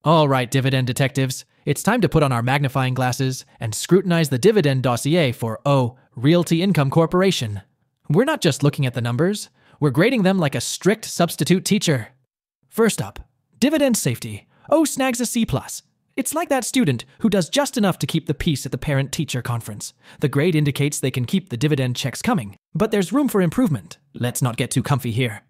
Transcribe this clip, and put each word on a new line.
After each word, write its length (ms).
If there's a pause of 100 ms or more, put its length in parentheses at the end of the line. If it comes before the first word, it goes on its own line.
All 240
right, 240
dividend 340
detectives, 600 (200)
it's 160
time 200
to 80
put 120
on 100
our 120
magnifying 500
glasses 500 (160)
and 140
scrutinize 560
the 80
dividend 460
dossier 480
for 340
O 320 (180)
Realty 460
Income 300
Corporation. 720 (460)
We're 160
not 180
just 200
looking 240
at 80
the 80
numbers, 480 (300)
we're 100
grading 320
them 160
like 160
a 80
strict 440
substitute 600
teacher. 440 (600)
First 320
up, 180 (380)
dividend 400
safety. 500 (220)
O 160
snags 360
a 40
C 180
plus. 380 (340)
It's 200
like 140
that 160
student 400 (140)
who 100
does 200
just 260
enough 240
to 60
keep 220
the 80
peace 320
at 40
the 60
parent-teacher 640
conference. 520 (260)
The 80
grade 280
indicates 440
they 100
can 160
keep 240
the 80
dividend 380
checks 260
coming, 360 (180)
but 160
there's 220
room 140
for 140
improvement. 560 (160)
Let's 280
not 160
get 120
too 140
comfy 280
here. 380